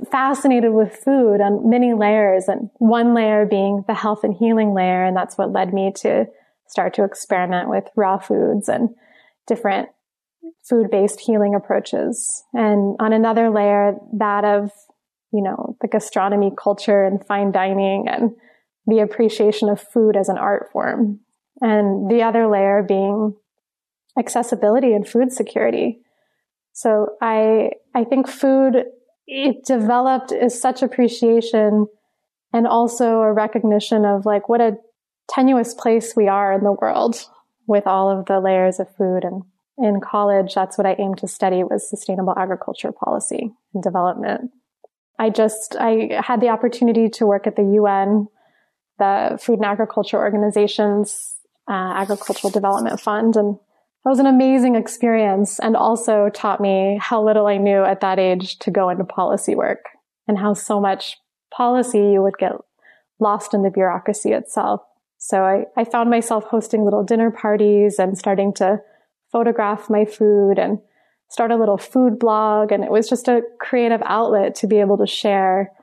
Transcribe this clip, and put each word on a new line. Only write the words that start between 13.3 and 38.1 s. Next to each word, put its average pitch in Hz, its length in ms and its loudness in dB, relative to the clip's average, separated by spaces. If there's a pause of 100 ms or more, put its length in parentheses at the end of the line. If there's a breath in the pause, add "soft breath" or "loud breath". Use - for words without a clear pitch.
layer, 202 460 2 (220)
that 208 280 0
of, 202 260 0 (600)
you 208 100 -2
know, - 400 -6
the 226 60 -2
gastronomy 202 680 0
culture 202 460 2
and 190 220 -2
fine 202 260 -2
dining 196 560 0
and - 240 -2 (540 soft breath)
the 220 140 2
appreciation 214 680 0
of 202 120 -2
food 214 340 2
as 196 140 0
an 185 80 -2
art - 340 -2
form. - 480 -2 (420)
And 202 480 0
the 233 140 2
other 226 240 2
layer 196 360 2
being 202 520 -2 (840)
accessibility 247 760 0
and 202 140 -2
food 247 240 0
security. - 680 -4 (760)
So 214 360 -2 (120)
I, 220 500 0 (240)
I 240 80 0
think 254 240 0
food, 269 580 2 (400)
it 269 400 -4
developed 254 680 0
as - 280 -2
such 254 240 -2
appreciation 226 1040 2 (640)
and 233 160 2
also 233 540 0
a 220 120 2
recognition 214 720 0
of, 202 200 0
like, 208 240 0
what 233 120 2
a 220 160 0 (520)
tenuous 254 440 2
place 226 420 0
we 214 120 4
are 196 260 2
in 196 100 0
the 202 160 2
world - 460 -2 (400 soft breath)
with 202 220 2
all 190 220 2
of 190 160 -2